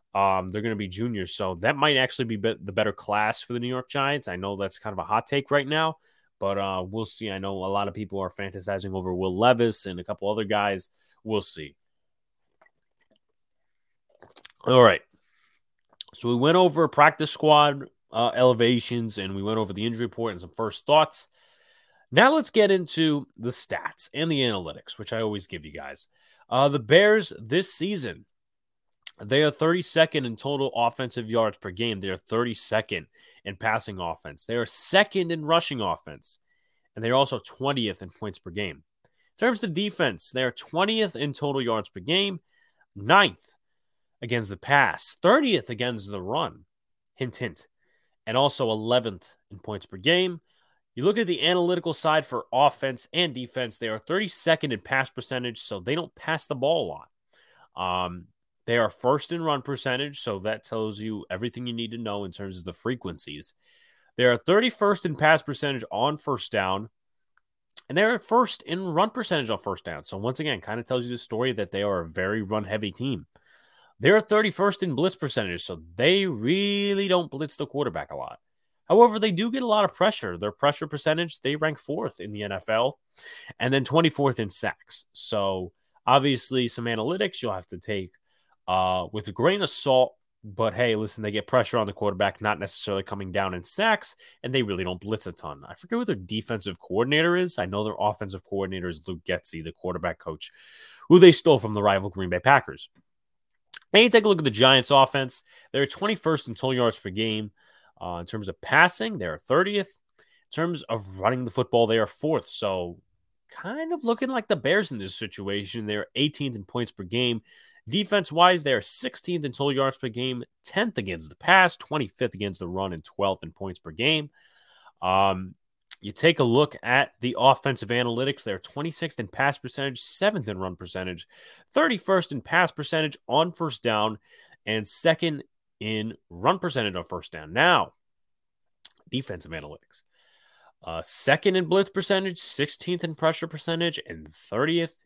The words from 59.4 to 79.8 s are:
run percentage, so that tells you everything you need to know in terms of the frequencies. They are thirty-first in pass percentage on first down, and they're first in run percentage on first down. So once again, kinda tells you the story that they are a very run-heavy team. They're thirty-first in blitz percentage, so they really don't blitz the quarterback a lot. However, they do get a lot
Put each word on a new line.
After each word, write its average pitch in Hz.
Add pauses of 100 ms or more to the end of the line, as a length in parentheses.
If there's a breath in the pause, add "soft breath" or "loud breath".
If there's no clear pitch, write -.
run 147
percentage, 139
so 104
that 107
tells 110
you 110
everything 117
you 120
need 117
to 117
know 104
in 95
terms 95
of 85
the 90
frequencies. 85 (640 soft breath)
They 123
are 123
thirty-first 202
in 160
pass 156
percentage 135
on 131
first -
down, 98 (1000)
and 139
they're 214
first -
in 180
run 185
percentage 156
on 104
first 95
down. 78
So -
once 120
again, 143
kinda 113
tells 123
you 123
the 120
story 120
that 101
they 98
are 98
a 82
very 95
run-heavy 104
team. 117 (720 soft breath)
They're 180
thirty-first 208
in 170
blitz 170
percentage, 101
so 82 (140)
they 180
really 196
don't 180
blitz 135
the 151
quarterback 90
a 73
lot. - (500)
However, 220
they 214
do 202
get 254
a 247
lot 214